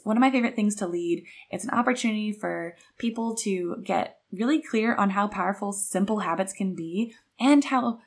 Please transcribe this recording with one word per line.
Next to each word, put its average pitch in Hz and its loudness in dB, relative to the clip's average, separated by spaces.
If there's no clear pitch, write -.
one 220 0
of 233 6
my 262 6
favorite 247 0
things 208 2
to 190 -4
lead. 170 -2
It's 180 -6
an 226 -8
opportunity 233 0
for 170 -6
people 226 -2
to 180 -2
get - -4
really 254 0
clear 226 0
on 202 2
how 202 0
powerful 196 -2
simple 202 0
habits 180 -2
can 190 -4
be 170 -4
and 285 6
how 240 0